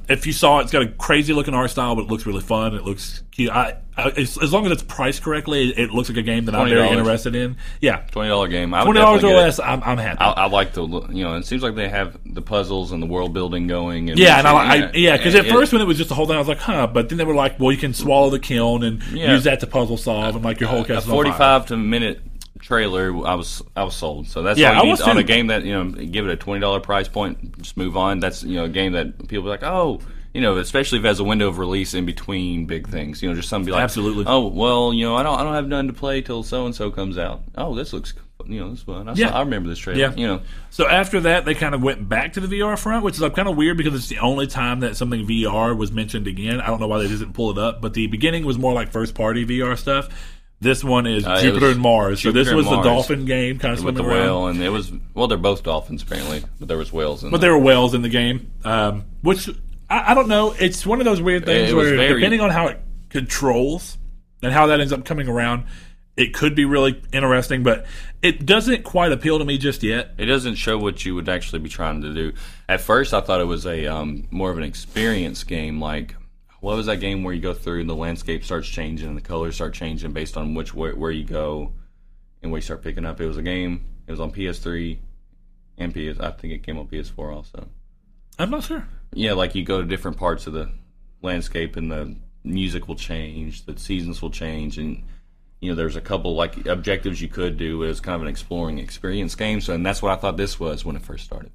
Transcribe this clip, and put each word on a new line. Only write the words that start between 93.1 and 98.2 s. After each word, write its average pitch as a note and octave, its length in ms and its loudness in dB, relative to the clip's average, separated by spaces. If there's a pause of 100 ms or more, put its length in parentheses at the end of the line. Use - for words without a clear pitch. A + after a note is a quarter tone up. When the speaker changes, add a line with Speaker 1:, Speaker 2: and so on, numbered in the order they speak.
Speaker 2:
the D2 120 -12
seasons E2+ 440 -6
will D#2+ 80 -6
change, D2+ 480 -8
and, D2+ 240 -8 (580)
you F2+ 100 -6
know, E2+ 40 -2
there's E2 220 -4
a D#2+ 40 -8
couple, E2+ 340 -4
like, E2 320 -4
objectives F2+ 540 -2
you E2+ 80 -6
could F2 300 -4
do. E2 240 -4
It D#2+ 60 -2
was D#2 120 -4
kind F#2 160 -6
of E2 60 -6